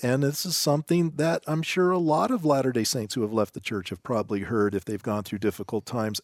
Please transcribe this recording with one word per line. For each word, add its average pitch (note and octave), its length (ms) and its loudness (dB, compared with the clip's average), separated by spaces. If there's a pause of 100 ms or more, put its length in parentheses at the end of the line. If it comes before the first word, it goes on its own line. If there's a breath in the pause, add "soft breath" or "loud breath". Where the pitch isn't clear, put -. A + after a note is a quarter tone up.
and C3 220 2
this C#3 200 -2
is F3 120 -2
something D#3+ 540 2
that D#3 360 -2
I'm D#3+ 160 0
sure F3+ 300 2
a F#3 60 2
lot F3 340 2
of G3 120 -2
Latter-day C3 380 4
Saints G#2+ 320 -2
who A#2+ 80 0
have G#2+ 100 -2
left G#2+ 220 2
the - 60 -12
church G2+ 300 -6
have F#2 120 -8
probably G#2+ 380 -2
heard G#2 340 2
if F#2+ 100 -2
they've G#2 160 -4
gone G#2 220 -2
through G#2 160 -6
difficult G#2 480 -2
times A2 380 -4